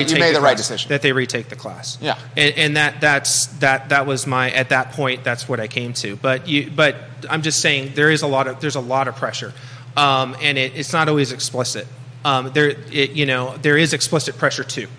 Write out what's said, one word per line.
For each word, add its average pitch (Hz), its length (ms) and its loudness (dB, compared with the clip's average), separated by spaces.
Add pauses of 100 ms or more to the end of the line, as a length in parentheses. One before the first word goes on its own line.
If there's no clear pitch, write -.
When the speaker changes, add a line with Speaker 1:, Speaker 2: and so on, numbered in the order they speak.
Speaker 1:
you 160 60 2
Speaker 2:
retake 160 40 4
Speaker 1:
made 170 160 6
Speaker 2:
the 151 40 2
Speaker 1:
the 139 60 4
right 131 100 6
Speaker 2:
class, 107 140 -4
Speaker 1:
decision. 110 200 -6
Speaker 2:
that 143 120 0
they 139 100 2
retake 123 380 -2
the 131 60 -14
class. - 460 -12
Speaker 1:
Yeah. 151 160 -2 (200)
Speaker 2:
And, 151 180 4
and 151 220 2
that, 147 240 0
that's, 143 460 2 (120)
that, 135 300 2
that 139 160 4
was 135 200 -2
my, 127 260 0
at 131 180 0
that 131 240 2
point, 127 300 -2
that's 120 260 -4
what 123 100 -2
I 110 80 -4
came 120 280 -6
to. 101 200 -6
But 131 320 0
you, 143 260 0
but 143 220 4 (340)
I'm 156 120 -2
just 151 200 0
saying 139 340 0
there 147 160 6
is 151 100 2
a 151 60 0
lot 135 200 2
of, 127 140 -8
there's 147 140 -2
a 139 60 -2
lot 127 260 0
of 120 80 -6
pressure. 117 380 -6 (440)
Um, 131 440 2
and 147 160 2
it, 131 180 0
it's 147 180 -6
not 160 160 4
always 143 220 2
explicit. 120 560 -4 (360)
Um, 131 300 0
there, 147 160 6
it, 135 420 -2
you 147 140 0
know, 131 320 0
there 147 200 4
is 160 160 4
explicit 147 440 -2
pressure 135 260 0
too, 113 240 -8 (120)